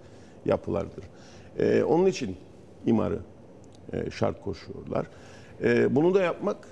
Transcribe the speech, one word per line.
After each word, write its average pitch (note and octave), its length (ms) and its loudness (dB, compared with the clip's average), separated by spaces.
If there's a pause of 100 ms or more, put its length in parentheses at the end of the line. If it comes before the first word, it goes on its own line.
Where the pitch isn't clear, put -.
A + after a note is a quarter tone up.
(460)
yapılardır. F#2 580 -2 (560)
Ee, A2 240 4
onun E3+ 220 4
için B2+ 300 -2 (500)
imarı, F#2+ 340 2 (720)
e, - 180 -4
şart - 300 -2
koşuyorlar. - 640 -8 (560)
E, A#2 320 4
bunu E3+ 180 4
da G3 80 4
yapmak, F3 360 -2 (140)